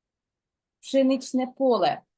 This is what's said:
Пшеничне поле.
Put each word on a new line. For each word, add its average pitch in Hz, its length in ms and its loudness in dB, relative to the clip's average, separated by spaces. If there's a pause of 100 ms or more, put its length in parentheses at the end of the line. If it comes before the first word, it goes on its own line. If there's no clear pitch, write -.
(800)
Пшеничне 262 760 -2
поле. 214 480 0 (120)